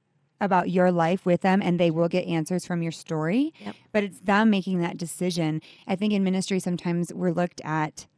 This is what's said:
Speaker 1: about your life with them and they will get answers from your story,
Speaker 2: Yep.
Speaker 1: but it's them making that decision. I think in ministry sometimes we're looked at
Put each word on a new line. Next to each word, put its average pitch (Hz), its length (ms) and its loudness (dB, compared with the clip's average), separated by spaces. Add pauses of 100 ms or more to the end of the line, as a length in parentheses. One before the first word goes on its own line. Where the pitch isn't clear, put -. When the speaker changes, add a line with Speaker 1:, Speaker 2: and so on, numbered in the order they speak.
(400)
Speaker 1:
about 185 320 2
your 180 200 4
life 170 340 0
with 175 160 2
them 190 200 4
and 175 180 0
they 175 120 4
will 165 160 2
get 180 180 -2
answers 170 400 -2
from 170 160 -4
your 165 100 -2
story, 170 680 -2
Speaker 2:
Yep. 208 160 -14 (160)
Speaker 1:
but 208 120 0
it's 196 180 -10
them 208 280 4
making 190 300 0
that 170 180 -2
decision. 165 640 -2 (260)
I 196 80 0
think 208 180 0
in 196 100 2
ministry 185 360 0
sometimes 175 540 -2
we're 180 180 0
looked 175 320 -2
at 156 440 -6 (100)